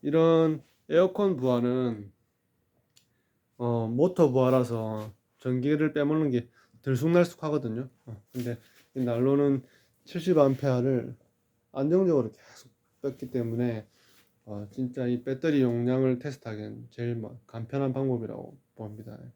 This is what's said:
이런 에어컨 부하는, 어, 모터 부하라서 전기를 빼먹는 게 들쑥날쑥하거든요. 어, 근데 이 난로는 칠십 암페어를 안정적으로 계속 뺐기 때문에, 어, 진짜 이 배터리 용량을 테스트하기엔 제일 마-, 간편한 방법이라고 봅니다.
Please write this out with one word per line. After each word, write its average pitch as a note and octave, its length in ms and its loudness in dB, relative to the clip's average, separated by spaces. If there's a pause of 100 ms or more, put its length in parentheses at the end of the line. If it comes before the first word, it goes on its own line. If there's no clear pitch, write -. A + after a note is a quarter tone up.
이런 D#3+ 600 6 (280)
에어컨 F#3 480 4
부하는, B2 720 0 (1500)
어, A#2 300 -2
모터 D3 440 2
부하라서 A#2 840 0 (240)
전기를 C#3+ 560 -2
빼먹는 D3 380 0
게 A#2+ 180 -2 (320)
들쑥날쑥하거든요. C#3 1040 0 (200)
어, G#2+ 140 -16 (120)
근데 B2 240 -6 (380)
이 C3 40 -10
난로는 C3+ 640 2 (400)
칠십 F3 340 0
암페어를 C3 760 2 (560)
안정적으로 D3+ 600 0
계속 - 380 -20 (300)
뺐기 C3 300 -10
때문에, A#2 560 -4 (580)
어, G#2 260 -12
진짜 B2+ 360 -6
이 B2 160 -2
배터리 C3+ 380 -2
용량을 B2+ 580 0
테스트하기엔 A2+ 680 -12
제일 A#2+ 260 -8
마-, A2+ 200 -10 (120)
간편한 C3 460 -6
방법이라고 B2 640 -6 (180)
봅니다. A2 420 -16 (180)